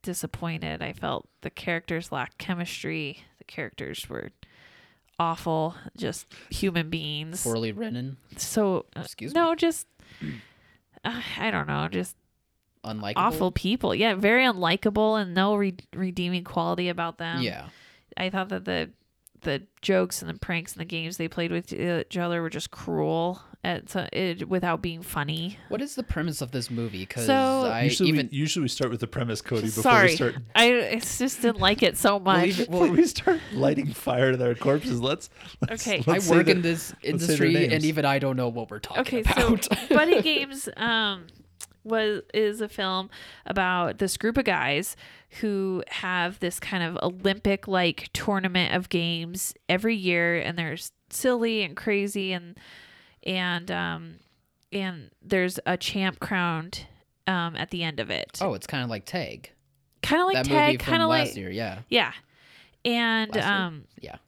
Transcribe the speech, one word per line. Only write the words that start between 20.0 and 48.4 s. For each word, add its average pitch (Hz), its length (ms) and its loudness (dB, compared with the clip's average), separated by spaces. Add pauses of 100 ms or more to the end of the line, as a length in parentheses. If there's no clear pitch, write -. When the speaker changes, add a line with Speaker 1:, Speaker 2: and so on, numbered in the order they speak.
Speaker 1:
and 165 80 -10
the 165 80 -8
pranks 170 360 -6
and - 80 -14
the 165 40 -6
games 165 320 -8
they 165 120 -4
played 170 240 -4
with 175 200 -4
each 170 440 -4
other 175 260 -2
were 165 80 -4
just 170 220 -10
cruel 165 680 -2 (220)
at 180 260 -4
so, - 240 -4
it, 185 360 -4
without 175 340 0
being 165 180 -6
funny. 160 580 -6 (100)
Speaker 2:
What 214 120 -4
is 285 140 -6
the 254 80 -6
premise 160 400 -4
of 123 80 -6
this 127 220 -4
movie? 107 340 -4
'Cause 120 200 -4
Speaker 1:
So 262 460 2
Speaker 2:
I 117 120 0
Speaker 3:
Usually 156 240 4
Speaker 2:
even 143 240 2
Speaker 3:
we, 139 60 -4
usually 151 260 0
we 120 40 0
start 127 220 -2
with 117 80 -4
the 120 80 -2
premise, 117 340 -4
Cody, 110 260 -2
before 110 180 -2
Speaker 1:
Sorry. 214 240 8
Speaker 3:
we 160 80 4
start. 120 200 0 (200)
Speaker 1:
I, 233 320 6
I - 100 0
just - 420 -2
didn't 226 200 2
like 202 240 4
it 175 120 4
so 202 200 4
Speaker 2:
Well, 190 220 4
Speaker 1:
much. 170 100 6
Speaker 2:
even, 202 180 2
Speaker 3:
Before 175 220 4
we 320 180 8
start - 320 2 (140)
lighting 247 420 2
fire 131 380 2
to 127 40 2
their 123 200 2
corpses, 139 440 2
let's, 135 300 -2 (300)
let's, - 260 -2
Speaker 1:
Okay. 202 180 2
Speaker 3:
let's - 40 4
Speaker 2:
I 175 100 6
Speaker 3:
say 170 180 6
Speaker 2:
work 165 100 8
Speaker 3:
the, 185 60 8
Speaker 2:
in 180 100 4
this 165 300 0 (120)
Speaker 3:
let's 165 220 0
say 156 100 4
their 160 100 4
Speaker 2:
industry, 170 160 6
and 165 80 4
Speaker 3:
names. 156 160 2
Speaker 2:
even 151 180 2
I 139 140 4
don't 135 180 2
know 123 120 0
what 117 240 -6
we're 107 80 -8
talking - 220 -2
Speaker 1:
Okay, 240 200 0
so 233 320 4
Speaker 2:
about. - 140 -2 (100)
<laughs> - 120 -10
Speaker 1:
Buddy 311 320 8
Games, 277 540 -2
um, 214 520 -2 (560)
was, 220 380 0 (120)
is 214 260 2
a 208 80 -4
film 190 420 -4 (360)
about 180 520 2
this 196 180 0
group 226 200 0
of 262 80 2
guys 147 520 0 (440)
who 190 480 0
have 180 520 -2
this 175 200 -2
kind 185 220 -2
of 170 200 -2
Olympic-like 190 1120 0
tournament 185 600 0